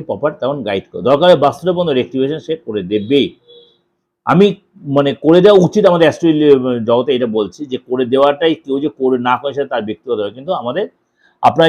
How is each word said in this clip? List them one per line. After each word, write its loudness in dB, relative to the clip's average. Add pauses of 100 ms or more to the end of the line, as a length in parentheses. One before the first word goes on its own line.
প্রপার -6
তেমন -4 (100)
গাইড -6
করে। -12
দরকার 2
হয় 4
বাস্তুটা -2
বন্ধ -2
রেক্টিফিকেশন -4
সে -6 (120)
করে -6 (100)
দেবে। 0 (1040)
আমি 4 (480)
মানে 0 (160)
করে 6
দেওয়া 6
উচিত 0
আমাদের 4
অ্যাস্ট্রো 0 (600)
জগতে, 0
এটা -2 (100)
বলছি -6 (100)
যে -6 (120)
করে -2 (100)
দেওয়াটাই 2 (100)
কেউ -4
যে -4 (100)
করে 0 (100)
না 2
করে -6
সেটা -6
তার -4
ব্যক্তিগত -8
ব্যাপার। -6
কিন্তু -10 (100)
আমাদের, -6 (580)
আপনারা 4